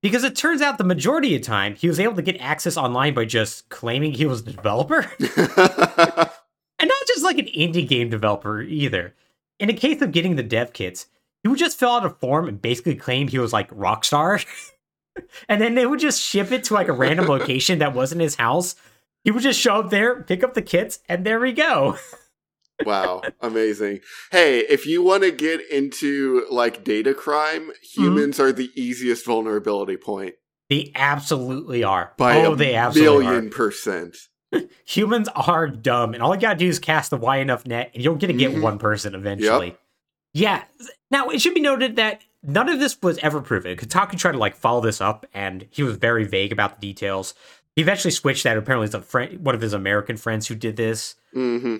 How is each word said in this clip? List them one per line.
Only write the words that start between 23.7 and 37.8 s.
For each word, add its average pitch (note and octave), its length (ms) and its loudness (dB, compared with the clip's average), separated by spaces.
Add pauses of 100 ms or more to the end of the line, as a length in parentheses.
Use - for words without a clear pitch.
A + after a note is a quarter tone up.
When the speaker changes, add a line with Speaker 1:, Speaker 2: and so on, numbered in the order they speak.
Speaker 2:
Hey, D3+ 280 6
if B2 260 2
you E3+ 180 0
wanna F#3+ 260 4
get D#3 300 -2 (100)
into, C#3 800 0
like, A#2+ 320 0
data A2 320 2
crime, D#3 560 -2
Speaker 1:
Mm-hmm. - 320 -6
Speaker 2:
humans D3 380 2
are C3+ 100 6
the B2+ 240 -4
easiest B2 500 -2
vulnerability G#2 720 -2
point. F#2+ 380 -8 (340)
Speaker 1:
They C#3+ 280 0
absolutely C3+ 880 -2
are. F#2 320 0
Speaker 2:
By B2+ 280 6
Speaker 1:
Oh, D#3+ 100 4
Speaker 2:
a - 20 -4
Speaker 1:
they C3 180 2
absolutely C#3+ 520 6
Speaker 2:
million A#2+ 220 0
Speaker 1:
are. - 20 -12
Speaker 2:
percent. G2 640 -4 (360)
Speaker 1:
<laughs> F#4 40 0 (300)
Humans G#3+ 500 0
are E3 320 2
dumb, A#2+ 460 0
and A#2+ 100 -6
all E3 100 4
you F#3+ 60 -4
gotta G#3 180 2
do F3 80 2
is E3+ 140 0
cast D#3 300 -2
the C#3 80 -2
wide C3 240 0
enough C3 240 -2
net, A#2+ 280 -6